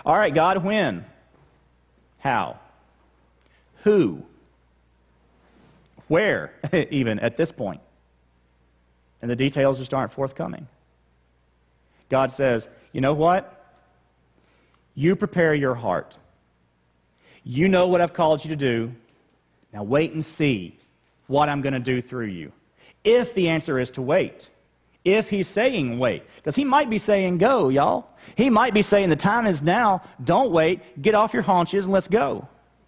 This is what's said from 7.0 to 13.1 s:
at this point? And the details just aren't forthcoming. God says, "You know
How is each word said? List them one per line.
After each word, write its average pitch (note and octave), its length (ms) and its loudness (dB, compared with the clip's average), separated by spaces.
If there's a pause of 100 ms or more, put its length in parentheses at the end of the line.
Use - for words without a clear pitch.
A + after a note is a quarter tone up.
at A#2 160 -2
this E3 160 -2
point? F#2+ 300 -8 (1400)
And A#2+ 80 -8
the A#2+ 60 -2
details C3+ 420 0
just C3 160 -10
aren't C3 200 -4
forthcoming. C#3+ 540 -8 (1400)
God C3 220 0
says, B2+ 380 -2 (240)
"You B2+ 80 -4
know C3+ 120 2